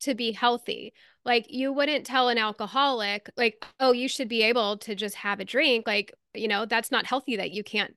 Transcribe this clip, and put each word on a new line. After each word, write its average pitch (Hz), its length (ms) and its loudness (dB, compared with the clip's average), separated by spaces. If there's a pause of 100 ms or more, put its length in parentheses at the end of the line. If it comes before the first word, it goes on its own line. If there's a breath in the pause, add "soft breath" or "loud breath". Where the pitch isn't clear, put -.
to 277 140 -2
be 226 180 -2
healthy? 240 640 -2 (320 soft breath)
Like, 240 240 2
you 269 220 -2
wouldn't 285 340 0
tell 247 240 2
an 233 80 2
alcoholic, 214 1000 0
like, 233 280 0 (140)
"Oh, 262 140 6
you 247 160 0
should 254 200 -4
be 226 140 2
able 214 360 2
to 214 180 -10
just 202 200 -6
have 202 220 -4
a 190 60 -8
drink." 240 420 2
Like, 208 260 0 (220)
you 220 140 -4
know, 208 160 0
that's 226 260 -2
not 220 160 0
healthy 254 300 -2
that 185 160 -4
you 208 100 -6
can't 208 340 -4